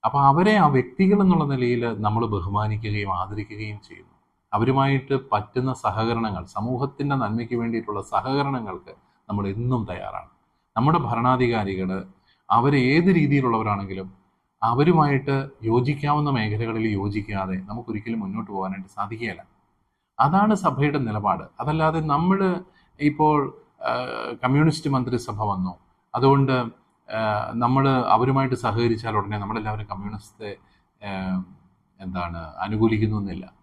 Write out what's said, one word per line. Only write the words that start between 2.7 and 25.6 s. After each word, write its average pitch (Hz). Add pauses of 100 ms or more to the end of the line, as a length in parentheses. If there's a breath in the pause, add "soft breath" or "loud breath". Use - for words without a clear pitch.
ആദരിക്കുകയും 104
ചെയ്യുന്നു. - (400)
അവരുമായിട്ട് 135
പറ്റുന്ന 127
സഹകരണങ്ങൾ, 110
സമൂഹത്തിന്റെ 131
നന്മയ്ക്ക് 117
വേണ്ടിയിട്ടുള്ള 113
സഹകരണങ്ങൾക്ക് 123 (360)
നമ്മൾ 101
എന്നും 113
തയ്യാറാണ്. - (480)
നമ്മുടെ 156
ഭരണാധികാരികൾ 113 (440)
അവര് 131
ഏത് 160
രീതിയിലുള്ളവരാണെങ്കിലും 110 (500)
അവരുമായിട്ട് 139 (140)
യോജിക്കാവുന്ന 143
മേഖലകളിൽ 113
യോജിക്കാതെ 101
നമുക്കൊരിക്കലും 110
മുന്നോട്ട് 101
പോകാനായിട്ട് 95
സാധിക്കുകയില്ല. 107 (760)
അതാണ് 196
സഭയുടെ 147
നിലപാട്. 104 (160)
അതല്ലാതെ 160
നമ്മൾ 180 (360 soft breath)
ഇപ്പോൾ, 147 (240)
ആ, 120 (520)
കമ്മ്യൂണിസ്റ്റ് 151
മന്ത്രിസഭ 117
വന്നു, 92 (360)